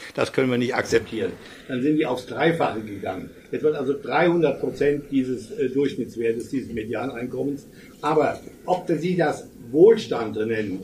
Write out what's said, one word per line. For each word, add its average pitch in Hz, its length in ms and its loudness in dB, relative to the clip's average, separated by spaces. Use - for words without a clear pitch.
das 139 180 0
können 131 180 2
wir 123 80 2
nicht 123 160 0
akzeptieren." 110 580 0
Dann 127 140 -2
sind 151 160 2
die - 80 0
aufs 127 200 -4
Dreifache 120 540 0
gegangen. 101 500 -8
Jetzt - 100 -4
wird 151 140 2
also 139 240 0
dreihundert 160 600 2
Prozent 143 500 0
dieses, 127 420 -2
äh, 123 160 0
Durchschnittswertes, 117 800 -2
dieses 123 240 -4
Medianeinkommens. 123 920 -4
Aber 151 400 2
ob - 240 -2
Sie 170 260 0
das 151 320 0
Wohlstand 143 640 6
nennen 107 480 -2